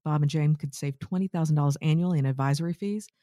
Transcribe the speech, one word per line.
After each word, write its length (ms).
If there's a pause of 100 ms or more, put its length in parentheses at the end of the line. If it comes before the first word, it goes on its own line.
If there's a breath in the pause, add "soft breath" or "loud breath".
Bob 180
and 100
Jane 240
could 180
save 260
twenty 280
thousand 280
dollars 260
annually 380
in 60
advisory 480
fees 340 (140)